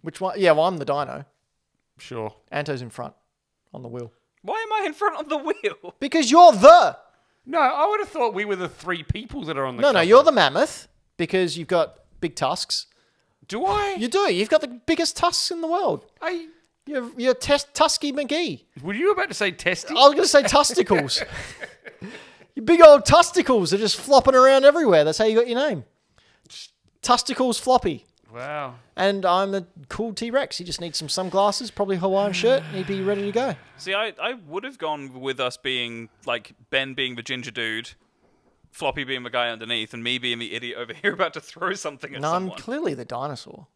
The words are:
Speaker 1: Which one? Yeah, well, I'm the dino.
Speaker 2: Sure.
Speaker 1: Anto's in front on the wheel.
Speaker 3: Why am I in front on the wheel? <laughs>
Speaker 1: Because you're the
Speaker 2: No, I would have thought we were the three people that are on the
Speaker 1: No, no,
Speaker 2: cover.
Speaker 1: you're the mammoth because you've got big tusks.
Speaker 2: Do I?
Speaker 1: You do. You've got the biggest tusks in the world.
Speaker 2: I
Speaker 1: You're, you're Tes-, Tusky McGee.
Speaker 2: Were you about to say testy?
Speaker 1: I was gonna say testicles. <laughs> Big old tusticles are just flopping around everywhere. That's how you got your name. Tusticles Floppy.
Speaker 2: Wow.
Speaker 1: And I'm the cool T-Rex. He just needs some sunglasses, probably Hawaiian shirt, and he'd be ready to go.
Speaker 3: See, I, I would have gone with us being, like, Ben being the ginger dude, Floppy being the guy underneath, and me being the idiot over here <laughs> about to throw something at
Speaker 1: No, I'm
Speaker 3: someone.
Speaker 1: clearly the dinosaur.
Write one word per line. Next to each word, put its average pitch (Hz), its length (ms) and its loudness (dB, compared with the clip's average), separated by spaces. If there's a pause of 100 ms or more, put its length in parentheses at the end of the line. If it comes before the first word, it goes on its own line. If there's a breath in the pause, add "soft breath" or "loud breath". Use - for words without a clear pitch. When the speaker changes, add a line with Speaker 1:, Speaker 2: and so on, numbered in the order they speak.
Speaker 1:
Which 160 180 -14
one? 185 200 -4
Yeah, 180 140 6
well, 156 120 4
I'm 180 120 -2
the 139 80 -8
dino. 139 380 -6 (760)
Speaker 2:
Sure. 110 340 -12 (180)
Speaker 1:
Anto's 143 300 -8
in 110 80 -14
front - 240 -14 (600)
on 127 100 -16
the 117 40 -16
wheel. 117 240 -14 (300)
Speaker 3:
Why 269 180 -8
am 427 240 -4
I 403 40 -4
in 302 60 -8
front 349 240 -4
on 302 120 -10
the 302 80 -4
wheel? 226 600 -8
<laughs> - 20 -20
Speaker 1:
Because 277 320 0
you're 339 200 10
the 233 460 8 (480)
Speaker 2:
No, 302 140 -4
I 285 280 2
would 415 120 -2
have 403 100 -8
thought 240 240 -4
we 196 100 -6
were 208 140 -4
the 180 100 -6
three 175 360 -10
people 233 420 -10
that 147 120 -8
are 135 80 -2
on 127 120 -8
the 254 60 -2
Speaker 1:
No, 285 60 4
no, 202 100 2
Speaker 2:
cover. 165 60 4
Speaker 1:
you're 240 180 8
the 311 80 6
mammoth 190 560 0 (300)
because 170 400 -2
you've 165 120 -12
got 170 300 0 (200)
big - 160 -8
tusks. - 520 -4 (600)
Speaker 2:
Do 233 180 -8
I? 403 280 -2
Speaker 1:
You 240 140 -6
do. 370 260 0
You've 196 160 -2
got 311 120 2
the 285 60 -8
biggest 311 480 -4
tusks - 360 -2
in 339 100 -8
the 320 60 -6
world. 330 380 -4 (140)
Speaker 2:
I 330 280 -8 (400)
Speaker 1:
You're, 254 280 -8
you're 254 200 0
Tes-, 277 300 -2 (100)
Tusky 302 360 0
McGee. 285 520 -6 (180)
Speaker 2:
Were 180 140 -8
you 349 160 0
about 381 180 -2
to 214 60 -12
say 196 160 -2
testy? - 440 -6
Speaker 1:
I - 120 0
was 285 80 8
gonna 339 100 2
say 285 160 6
testicles. 240 840 0
<laughs> - 40 -18 (1300 loud breath)
Big 339 180 6
old 294 240 12
tusticles 262 680 4
are 202 40 -2
just 214 220 -2
flopping 262 360 4
around 262 300 6
everywhere. 277 380 6
That's 156 140 0
how 220 80 0
you 220 100 0
got 240 120 2
your 240 100 -4 (120)
name. 151 160 -8 (1160)
Tusticles 247 580 0
Floppy. 226 460 -2 (280)
Speaker 2:
Wow. 135 420 -10 (200)
Speaker 1:
And 196 300 -2
I'm 185 260 0
the 190 140 -6 (240)
cool 226 240 -8
T-Rex. 240 440 -6
He 180 60 -12
just 170 160 -12
needs 170 180 -10
some 156 120 -10
sunglasses, 196 640 -2
probably 196 260 -4
Hawaiian 196 360 -2
shirt, 175 300 0
and 156 120 -14
he'd 185 120 -8
be 196 140 -6
ready 202 220 -2
to 202 80 -6
go. 233 240 -4 (220)
Speaker 3:
See, 190 160 -8
I, 214 280 -4
I 226 120 -4 (140)
would 180 160 -10
have 262 140 -14
gone 143 420 -8
with 135 200 -6
us 127 180 -4
being, 117 520 -8 (160)
like, 120 280 -8 (160)
Ben 135 240 -4
being 127 220 -6
the 117 80 -14
ginger 123 280 -10
dude, 113 400 -8 (800)
Floppy 139 320 -6
being 127 200 -8
the 120 60 -12
guy 120 200 -2
underneath, 113 440 -8
and 117 100 -12
me 123 140 -4
being 120 220 -6
the 104 140 -12
idiot 120 240 -10
over 117 160 -14
here 202 200 -4
<laughs> - 0 -
about 180 200 -4
to 156 80 -14
throw 180 320 -8
something 143 420 -12
at 131 60 -10
Speaker 1:
No, 151 120 -4
I'm 185 100 -4
Speaker 3:
someone. 180 160 -12
Speaker 1:
clearly 254 340 -8
the 123 120 -12
dinosaur. 131 720 -12